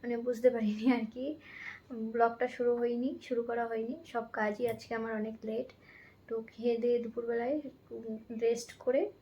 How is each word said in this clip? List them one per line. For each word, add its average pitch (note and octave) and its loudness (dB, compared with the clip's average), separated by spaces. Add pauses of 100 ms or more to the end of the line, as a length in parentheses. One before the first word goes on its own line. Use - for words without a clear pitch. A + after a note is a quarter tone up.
মানে A#3+ -2
বুঝতে A#3+ 6
পারিনি A3 4
আর A#3+ 4 (100)
কি। C4+ -4 (580)
ব্লগটা A#3 2
শুরু A#3+ 2
হয়নি, A#3+ 0 (140)
শুরু A#3 0
করা A#3 -2
হয়নি, A3+ -4 (160)
সব A3+ -2
কাজই G#3+ 0
আজকে A3+ -4
আমার A3+ -2
অনেক A3 -4 (100)
লেট। A3 -4 (600)
তো A#3 -4
খেয়ে A#3 0
দিয়ে A#3+ 2
দুপুরবেলায় A#3 -2
একটু - -14 (480)
রেস্ট A#3 2
করে D4 2 (120)